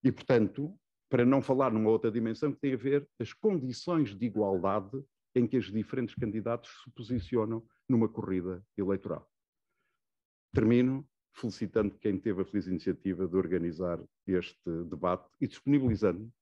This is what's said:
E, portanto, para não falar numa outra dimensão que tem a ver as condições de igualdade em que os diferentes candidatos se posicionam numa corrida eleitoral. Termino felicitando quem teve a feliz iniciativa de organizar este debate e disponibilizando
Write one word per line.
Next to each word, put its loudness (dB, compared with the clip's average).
E, 6
portanto, 2
para 4
não 6
falar 2
numa 4
outra 2
dimensão -2
que -10
tem 0
a -4
ver -2
as -6
condições -2
de -4
igualdade 0
em 4
que -2
os -4
diferentes -4
candidatos -6
se -20
posicionam -4
numa 4
corrida -4
eleitoral. -4
Termino 2
felicitando -2
quem -2
teve -4
a 0
feliz -4
iniciativa -4
de -2
organizar -2
este -4
debate -4
e -2
disponibilizando 0